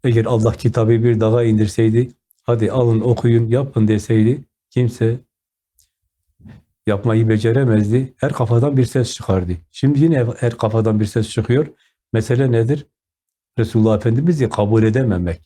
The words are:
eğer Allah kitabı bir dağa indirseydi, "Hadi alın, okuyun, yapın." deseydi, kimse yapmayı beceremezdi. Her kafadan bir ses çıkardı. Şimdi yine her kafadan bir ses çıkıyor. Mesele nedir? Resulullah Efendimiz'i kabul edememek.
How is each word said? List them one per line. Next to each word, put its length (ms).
eğer 200
Allah 280
kitabı 380
bir 300
dağa 240
indirseydi, 680
"Hadi 300
alın, 280
okuyun, 480
yapın." 400
deseydi, 560
kimse 500
yapmayı 420
beceremezdi. 880
Her 160
kafadan 440
bir 80
ses 300
çıkardı. 380
Şimdi 300
yine 260
her 180
kafadan 440
bir 60
ses 240
çıkıyor. 360
Mesele 400
nedir? 340
Resulullah 380
Efendimiz'i 520
kabul 340
edememek. 640